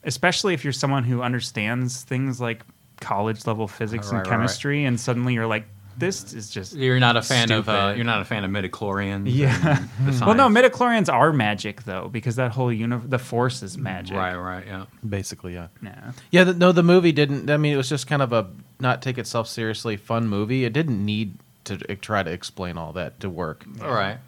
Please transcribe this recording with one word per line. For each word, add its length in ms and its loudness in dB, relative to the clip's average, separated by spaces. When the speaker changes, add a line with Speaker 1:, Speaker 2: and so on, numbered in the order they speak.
Speaker 1:
especially 480 2
if 100 -4
you're 100 -2
someone 300 0
who 180 0
understands 800 -2
things 360 -4
like 240 -4
college 440 -2
level 220 -2
physics 400 -6
Speaker 2:
Right, 40 -6
Speaker 1:
and 80 0
Speaker 2:
right, 120 -2
right. 80 2
Speaker 1:
chemistry, 460 0
and 140 0
suddenly 340 0
you're 140 0
like, 180 0
"This 360 -4
is 160 -12
just 260 -10
Speaker 2:
You're 240 4
not 160 6
a 60 4
fan 300 2
of, 180 2
uh, 200 4
Speaker 1:
stupid." 80 0
Speaker 2:
you're 80 0
not 160 2
a 40 -4
fan 180 -2
of 80 -2
midichlorians 760 -2
Speaker 1:
Yeah. 520 2
Speaker 2:
and 80 2
the 40 2
Speaker 1:
<laughs> 140 2
Well, 100 6
no, 180 8
Speaker 2:
science. 220 8
Speaker 1:
midichlorians 380 2
are 180 2
magic 520 -2
though, 280 -8
because 240 -4
that 160 -2
whole 200 -2
uni-, 340 -2
the 140 -2
force 440 -2
is 140 -12
magic. 400 -6
Speaker 2:
Right, 180 -2
right, 320 -8
yeah. 180 -10
Speaker 3:
Basically, 460 -6
yeah. 140 -12
Speaker 1:
Yeah. 300 -14
Speaker 3:
Yeah, 120 6
the, 100 4
no, 200 6
the 100 4
movie 300 6
didn't, 360 0
I 60 4
mean, 180 2
it 40 2
was 100 0
just 200 -4
kind 140 2
of 120 0
a 140 2
not 220 0
take 160 -4
itself 300 -4
seriously 480 -4
fun 320 -2
movie. 380 0
It 80 -2
didn't 320 0
need 300 -2
to 140 -6
e-, 60 -4
try 280 0
to 80 -4
explain 460 -8
all 160 -10
that 280 -8
to 80 -6
work. 340 -6
Speaker 2:
All 120 -4
right. 240 -2